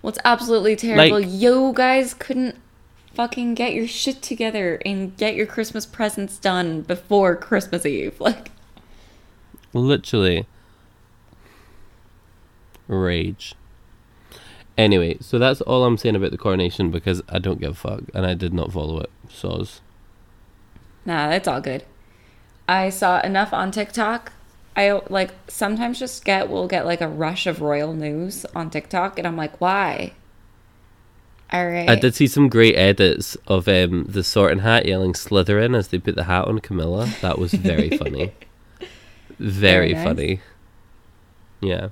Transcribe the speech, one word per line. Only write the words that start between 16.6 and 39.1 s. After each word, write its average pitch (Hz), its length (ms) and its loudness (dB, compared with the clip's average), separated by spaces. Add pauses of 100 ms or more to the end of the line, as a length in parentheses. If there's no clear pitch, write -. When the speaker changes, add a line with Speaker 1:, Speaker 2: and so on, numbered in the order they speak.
Speaker 2:
because 87 380 -2
I 92 100 -2
don't 95 200 -4
give 73 120 -6
a 87 40 -8
fuck - 260 -8 (120)
and 95 120 -2
I 90 80 0
did 87 200 -4
not 85 180 -2
follow 78 280 -4
it. - 100 -8 (200)
Soz. 92 500 -8 (1300)
Speaker 1:
Nah, 151 240 -2
that's 185 180 0
all 135 140 -2
good. 131 220 -8 (840)
I 190 220 2
saw 190 320 2
enough 196 320 0
on 190 180 -2
TikTok. 214 600 -4 (440)
I, 202 340 2
like, 190 220 0 (160)
sometimes 233 520 -4
just 254 240 -10
get, 196 260 0
will 185 180 -2
get, 185 180 0
like, 170 160 0
a 165 60 -2
rush 156 380 -4
of 165 160 -2
royal 147 320 0
news 156 520 -6 (100)
on 160 140 -6
TikTok 185 500 -4
and 175 80 -4
I'm 165 80 -4
like, 156 240 -8
"Why?" 185 540 -2 (1400)
All 180 160 -2
right. 170 220 -2
Speaker 2:
I 117 60 -2
did 117 200 0
see 139 120 4
some 143 200 4
great 113 300 6
edits 95 580 4 (120)
of, 95 200 2
um, 90 400 2
the 98 160 -4
Sorting 95 360 2
Hat 113 260 2
yelling 92 280 0
Slytherin 104 640 2
as 101 140 0
they 90 100 -2
put 90 160 -4
the - 80 -4
hat 90 240 0
on 110 120 -2
Camilla. 95 500 -2 (120)
That 87 160 0
was 87 160 -2
very 87 360 0
Speaker 1:
<laughs> - 80 -2
Speaker 2:
funny. 82 340 -4 (1080)